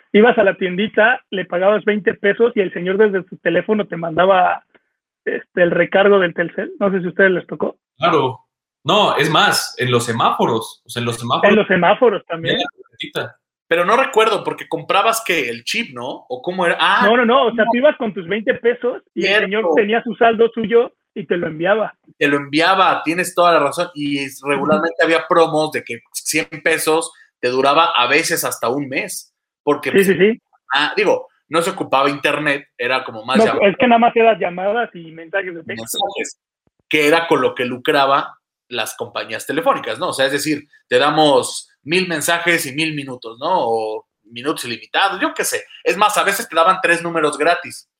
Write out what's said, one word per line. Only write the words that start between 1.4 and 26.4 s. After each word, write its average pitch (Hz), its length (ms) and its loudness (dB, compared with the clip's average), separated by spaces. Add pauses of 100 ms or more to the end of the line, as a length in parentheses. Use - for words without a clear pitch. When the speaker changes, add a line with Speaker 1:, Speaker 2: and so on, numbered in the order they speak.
Speaker 1:
pagabas 190 380 2
veinte 208 300 0
pesos 220 420 2
y 214 60 0
el 185 120 -2
señor 185 240 -4
desde 196 300 2
su - 100 -20
teléfono 180 480 -2
te 170 120 -10
mandaba, 175 680 2 (600)
este, - 360 -4
el 175 100 4
recargo 190 480 4
del 175 140 0
Telcel. 190 460 -6
No 202 120 0
sé 190 80 -2
si 175 60 -6
a 180 40 -4
ustedes 190 220 2
les 175 160 -4
tocó. - 300 -6 (200)
Speaker 2:
Claro. 147 420 0 (440)
No, 185 320 2
es 151 140 0
más, 175 480 0
en 127 140 -2
los 120 140 0
semáforos, 120 800 -2
o - 60 -20
sea, 120 120 -8
en 120 40 -4
los 117 120 -4
semáforos. 165 340 0
Speaker 1:
En 214 40 4
los 208 120 2
semáforos 190 580 2
también. 165 300 -6
Speaker 2:
Mira 262 200 -4
la - 60 -20
tarjetita. - 560 -12 (300)
Speaker 3:
Pero 170 180 2
no 208 100 2
recuerdo, 226 480 2
porque - 240 -10
comprabas 190 580 -2
que 156 240 -2
el 117 140 -10
chip, 208 300 -8
¿no? 123 340 -12
¿O 127 140 -10
cómo 185 240 -4
era? 175 120 0
Ah, 196 280 2
Speaker 1:
No, 214 100 4
no, 247 80 4
no, 247 220 4
o 226 100 -2
sea, 226 80 2
Speaker 3:
no. 226 80 0
Speaker 1:
tú 240 60 0
ibas 294 180 4
con 226 180 -6
tus 175 140 -10
veinte 214 280 -4
pesos 240 460 -2 (120)
y 170 80 -6
Speaker 3:
Cierto. 196 160 0
Speaker 1:
el 208 80 0
señor 196 300 -2
tenía 220 280 0
su 226 120 -6
saldo 226 380 2
suyo 233 380 0 (220)
y 202 120 -10
te 180 120 -2
lo 170 100 -4
enviaba. 175 480 -2 (220)
Speaker 3:
Te 147 100 0
lo 143 80 0
enviaba, 156 680 2
tienes 151 300 -4
toda 175 200 4
la 160 60 4
razón. 147 340 -2
Y 143 240 -4
es, 135 260 -8
regularmente 147 540 0
Speaker 1:
Ujú. 165 80 2
Speaker 3:
había 160 200 0
promos 156 460 2
de 120 140 -6
que 117 160 -12 (100)
cien - 380 -6 (120)